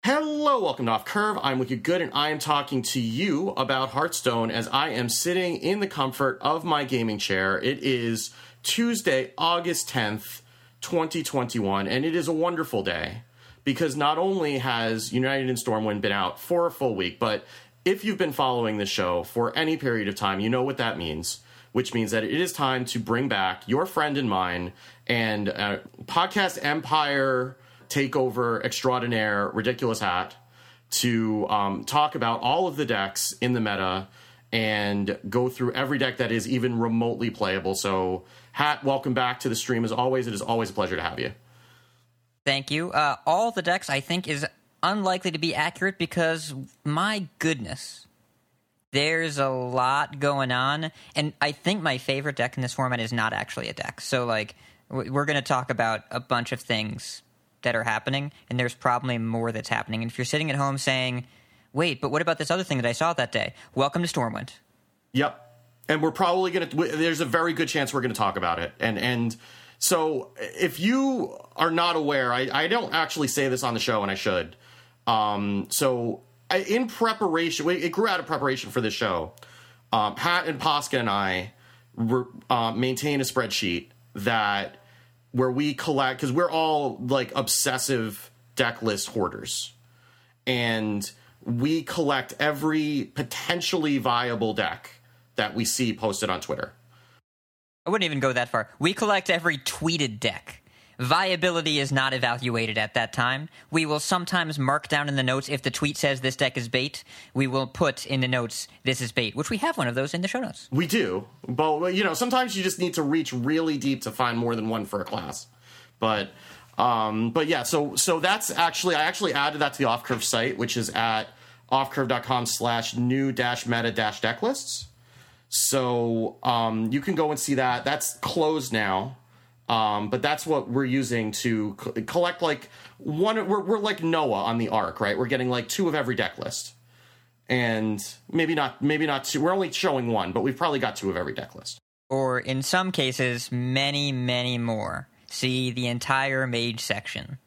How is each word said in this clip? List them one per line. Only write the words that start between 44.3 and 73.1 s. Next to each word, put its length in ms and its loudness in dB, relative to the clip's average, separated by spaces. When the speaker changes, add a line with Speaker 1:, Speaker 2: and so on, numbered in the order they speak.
Speaker 2:
unlikely 480 0
to 80 -4
be 160 -2
accurate 420 -2
because, 560 -2
my 460 -2
goodness, 680 -4
there's 460 0
a 100 2
lot 720 0
going 320 2
on. 400 0
And 240 0
I 140 2
think 280 -2
my 180 0
favorite 360 -2
deck 220 -2
in 60 -2
this 100 -4
format 260 0
is 140 -2
not 180 0
actually 380 -6
a 40 -8
deck. 280 -8
So, 240 0
like, 300 -2
w-, 200 -4
we're 140 0
gonna 180 0
talk 300 0
about 300 0
a 80 -4
bunch 320 -2
of 80 -6
things 600 -6
that 120 2
are 80 0
happening, 480 -2
and 100 -2
there's 160 0
probably 420 0
more 340 -2
that's 160 -6
happening. 360 -4
And 80 -6
if 60 -12
you're 80 -2
sitting 260 0
at 40 0
home 220 0
saying, 480 0
"Wait, 260 0
but 120 -2
what 100 2
about 160 0
this 140 -2
other 120 0
thing 140 -2
that 80 0
I 60 2
saw 220 0
that 180 0
day?" 240 -2
Welcome 300 2
to 40 0
Stormwind. 440 -2
Speaker 1:
Yep. 300 0
And 140 4
we're 80 4
probably 400 2
gonna, 160 0
w-, 280 0
there's 240 2
a 60 2
very 280 2
good 140 0
chance 280 0
we're 60 2
gonna 120 0
talk 240 0
about 220 0
it. 200 -4
And, 200 0
and 360 0
so 580 0
if 420 -4
you 560 2
are 160 2
not 240 2
aware, 360 2
I, 220 0
I 140 2
don't 260 0
actually 340 0